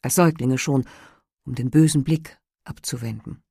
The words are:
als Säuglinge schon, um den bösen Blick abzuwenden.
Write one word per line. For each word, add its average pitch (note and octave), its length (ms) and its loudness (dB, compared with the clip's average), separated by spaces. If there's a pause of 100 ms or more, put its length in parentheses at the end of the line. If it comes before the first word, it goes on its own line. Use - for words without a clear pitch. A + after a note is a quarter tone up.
als B2 120 -4
Säuglinge D3+ 440 2
schon, C3+ 260 0 (600)
um C3 100 -8
den A#2+ 160 -4
bösen D3+ 340 4
Blick - 340 -4 (260)
abzuwenden. - 880 -12